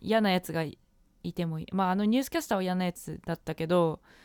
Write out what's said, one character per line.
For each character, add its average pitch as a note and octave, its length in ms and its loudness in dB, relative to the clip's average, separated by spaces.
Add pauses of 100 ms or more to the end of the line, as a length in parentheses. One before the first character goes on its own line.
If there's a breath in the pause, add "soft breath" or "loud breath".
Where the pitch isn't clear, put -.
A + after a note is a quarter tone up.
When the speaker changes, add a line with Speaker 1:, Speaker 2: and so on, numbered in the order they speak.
Speaker 1:
嫌 A3 200 2
な G3+ 100 4
や F#3 100 4
つ F3 100 -12
が D#3+ 120 0
い-、 D#3 40 -4
Speaker 2:
う D3 40 -8
ん。 - 60 -18 (460)
Speaker 1:
い E3+ 100 -6
て F3 120 -2
も D#3+ 140 -4
い D#3 40 -8
い。 - 80 -14
ま F#3+ 140 2
あ、 F3+ 60 2
あ F#3 40 2
の G3+ 80 0
ニ A3 140 4
ュ C4+ 40 2
ー - 20 -2
ス - 80 -8
キ E4+ 80 0
ャ - 20 -6
ス - 60 -8
タ A3 80 0
ー - 20 0
は F#3+ 60 0
嫌 F#3 100 0
な F#3 120 0
や F3 80 -2
つ - 340 -12
だ E3 80 -2
っ - 40 -16
た - 140 -8
け D#3+ 140 -4
ど、 E3+ 340 4 (240 soft breath)